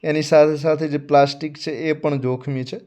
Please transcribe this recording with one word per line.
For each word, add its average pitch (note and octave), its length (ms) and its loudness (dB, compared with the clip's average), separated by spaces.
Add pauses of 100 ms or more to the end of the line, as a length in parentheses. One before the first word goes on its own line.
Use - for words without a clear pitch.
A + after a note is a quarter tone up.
એની D#3 180 -2
સાથે D3+ 340 4
સાથે D#3 320 -2
જે D3 100 -4
પ્લાસ્ટિક C#3+ 600 0
છે - 140 -10
એ D3+ 220 -4
પણ D3 260 -2
જોખમી B2+ 440 -6
છે F3+ 240 -10